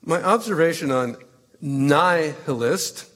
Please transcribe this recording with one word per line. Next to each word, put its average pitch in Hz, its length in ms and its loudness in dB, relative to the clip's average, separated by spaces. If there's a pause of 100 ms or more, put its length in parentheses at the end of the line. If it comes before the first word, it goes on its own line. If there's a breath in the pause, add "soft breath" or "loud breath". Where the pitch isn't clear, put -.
My 165 200 -2
observation 175 680 0
on 123 260 -2 (440)
nihilist 147 1600 0